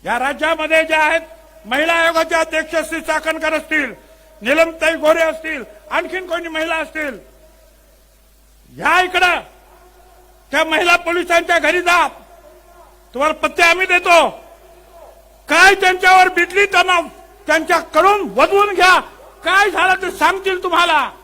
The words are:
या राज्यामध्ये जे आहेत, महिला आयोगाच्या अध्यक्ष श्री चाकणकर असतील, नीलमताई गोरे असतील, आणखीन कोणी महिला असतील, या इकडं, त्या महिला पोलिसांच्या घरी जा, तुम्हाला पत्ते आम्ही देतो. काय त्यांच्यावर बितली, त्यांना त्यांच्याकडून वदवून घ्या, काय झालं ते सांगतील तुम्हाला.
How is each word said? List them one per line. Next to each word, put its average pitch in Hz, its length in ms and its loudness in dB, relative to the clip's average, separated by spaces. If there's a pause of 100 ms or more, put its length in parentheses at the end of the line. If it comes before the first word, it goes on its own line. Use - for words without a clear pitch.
या 220 140 -4
राज्यामध्ये 311 640 -2
जे 320 120 -2
आहेत, 311 260 0 (440)
महिला 294 280 -2
आयोगाच्या 330 460 0
अध्यक्ष 320 360 -4
श्री 311 260 -4
चाकणकर 311 520 -4
असतील, 302 400 -4 (480)
नीलमताई 320 520 0
गोरे 311 280 2
असतील, 320 420 -6 (280)
आणखीन 349 380 -6
कोणी 339 180 -6
महिला 320 280 -6
असतील, 302 440 -8 (1600)
या 320 240 0
इकडं, 359 380 0 (1120)
त्या 302 120 0
महिला 320 320 0
पोलिसांच्या 339 640 0
घरी 320 220 0
जा, 349 260 2 (1040)
तुम्हाला 294 200 0
पत्ते 302 300 -2
आम्ही 349 240 2
देतो. 349 420 4 (1200)
काय 359 260 6
त्यांच्यावर 370 540 4
बितली, 359 360 0
त्यांना 370 360 2 (460)
त्यांच्याकडून 330 800 0
वदवून 381 440 2
घ्या, 359 260 4 (440)
काय 392 280 2
झालं 370 300 0
ते 359 100 -6
सांगतील 370 520 -2
तुम्हाला. 330 480 0 (120)